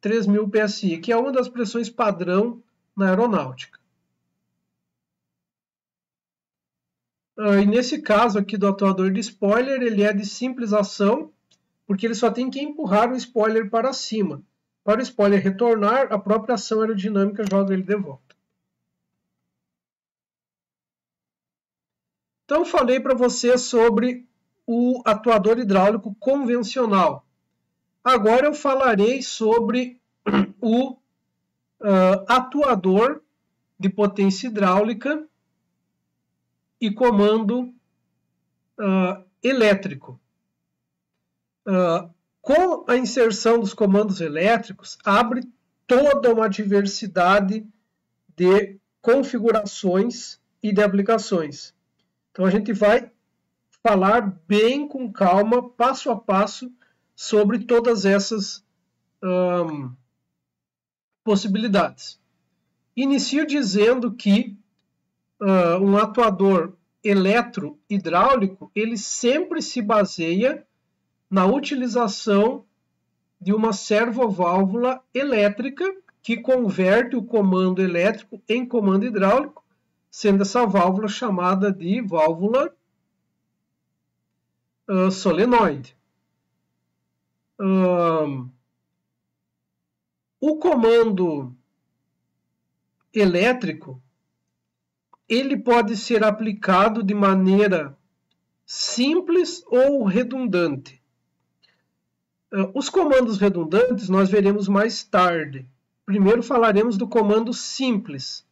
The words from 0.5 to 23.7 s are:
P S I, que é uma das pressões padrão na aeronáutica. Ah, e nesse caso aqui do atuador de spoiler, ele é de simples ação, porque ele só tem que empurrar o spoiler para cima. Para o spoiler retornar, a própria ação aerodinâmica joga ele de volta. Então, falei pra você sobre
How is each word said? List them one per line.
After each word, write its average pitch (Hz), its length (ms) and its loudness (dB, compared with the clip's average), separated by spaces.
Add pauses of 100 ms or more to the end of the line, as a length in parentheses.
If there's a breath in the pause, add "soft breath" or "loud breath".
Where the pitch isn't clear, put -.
P 214 100 0
S 208 260 -4
I, 165 120 -2
que 226 160 -4
é - 20 2
uma 254 160 0
das 254 160 0
pressões 240 420 -6
padrão 196 720 -2 (320)
na 196 140 0
aeronáutica. 185 720 -2 (3500)
Ah, 202 240 2
e 202 40 4
nesse 247 360 0
caso 220 360 2
aqui 202 200 -4
do 196 100 0
atuador 190 440 0
de 202 100 -2
spoiler, 247 600 -2
ele 214 220 0
é 208 80 2
de 202 140 -4
simples 240 480 -6
ação, 208 580 0 (560)
porque 196 180 -4
ele 226 100 -4
só 226 140 0
tem 247 200 -4
que 269 120 -8
empurrar 247 520 -2
o - 20 -4
spoiler 220 540 -2
para 233 240 -2
cima. 185 500 -6 (400)
Para 214 160 0
o 262 40 -4
spoiler 202 380 2
retornar, 220 720 0
a 208 80 -2
própria 214 360 -2
ação 214 260 -2
aerodinâmica 208 680 -2
joga 196 240 0
ele 185 100 -2
de 196 120 -2
volta. 160 400 -12 (4000)
Então, 320 220 0
falei 262 340 2
pra 262 160 0
você 240 420 2
sobre 240 720 0 (400)